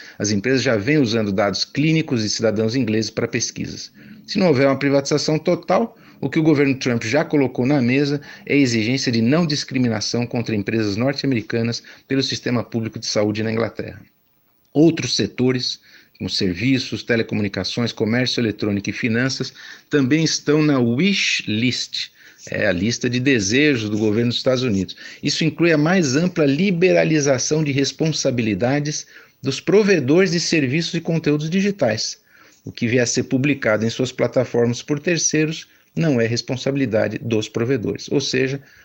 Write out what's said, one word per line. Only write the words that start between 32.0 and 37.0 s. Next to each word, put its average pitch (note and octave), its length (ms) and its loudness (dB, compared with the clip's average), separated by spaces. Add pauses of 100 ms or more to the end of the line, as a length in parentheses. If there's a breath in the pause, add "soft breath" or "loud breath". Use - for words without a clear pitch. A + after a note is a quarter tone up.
O G2+ 80 -12
que - 160 -2
vier B2 160 2
a - 20 0
ser A#2+ 160 0
publicado B2 640 0
em A2+ 40 -2
suas B2+ 200 -2
plataformas A#2+ 720 0
por D3 160 -4
terceiros D#3 720 -2 (280 soft breath)
não D#3 240 2
é A2+ 60 2
responsabilidade A#2 920 -2